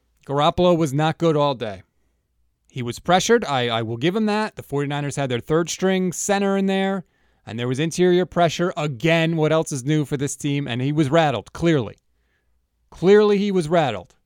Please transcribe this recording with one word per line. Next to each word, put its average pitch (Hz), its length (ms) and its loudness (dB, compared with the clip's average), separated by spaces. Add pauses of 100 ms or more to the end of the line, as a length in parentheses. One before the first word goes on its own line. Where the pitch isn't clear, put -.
(260)
Garoppolo 170 520 2
was 156 160 -2
not 151 240 0
good 165 200 2
all 143 180 0
day. 104 280 -10 (840)
He 131 120 -10
was 120 180 -6
pressured. 196 460 2
I, 127 240 -2
I 113 120 -2
will 113 140 -6
give 147 180 -2
him 220 120 -2
that. 214 320 -4
The 127 60 -14
forty-niners 143 520 -4
had 139 140 -4
their 120 100 -2
third 160 300 0
string 185 420 0
center 196 460 -2
in 196 80 0
there, 190 400 -2 (400)
and 104 120 -10
there 120 100 -4
was 127 120 -2
interior 175 460 2
pressure. 175 500 0
Again, 160 640 0
what 151 160 2
else 160 180 0
is 131 140 -8
new 151 180 2
for 143 140 -4
this 139 180 -4
team? 143 320 -4
And 123 140 -4
he 135 100 0
was 147 180 0
rattled, 147 440 0
clearly. 143 440 0 (920)
Clearly 208 480 4
he 202 140 0
was 180 180 -2
rattled. 139 460 0 (100)